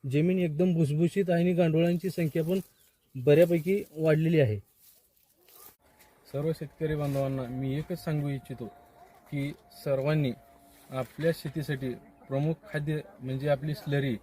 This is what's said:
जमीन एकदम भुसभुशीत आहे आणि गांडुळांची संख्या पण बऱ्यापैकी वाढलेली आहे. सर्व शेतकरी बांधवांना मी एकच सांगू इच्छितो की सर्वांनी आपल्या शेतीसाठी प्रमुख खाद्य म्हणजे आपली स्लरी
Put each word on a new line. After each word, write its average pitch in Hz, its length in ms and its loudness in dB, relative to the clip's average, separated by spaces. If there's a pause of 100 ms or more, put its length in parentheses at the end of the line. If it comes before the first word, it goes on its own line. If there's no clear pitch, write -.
(120)
जमीन 175 280 2
एकदम 175 340 2
भुसभुशीत 165 560 2
आहे 170 140 4
आणि 180 100 2
गांडुळांची 170 560 2
संख्या 165 340 -2
पण 185 160 0 (560)
बऱ्यापैकी 165 760 4
वाढलेली 160 480 2
आहे. 107 180 2 (1700)
सर्व 151 200 -4
शेतकरी 156 440 -6
बांधवांना 139 480 -2
मी 131 340 -4
एकच 165 260 -8
सांगू 147 240 -2
इच्छितो 131 380 -8 (680)
की 143 220 -4 (300)
सर्वांनी 139 480 0 (580)
आपल्या 139 460 -4
शेतीसाठी 139 540 -6 (380)
प्रमुख 143 260 0 (200)
खाद्य 151 260 -4 (200)
म्हणजे 131 300 -4
आपली 147 240 0
स्लरी 139 500 -2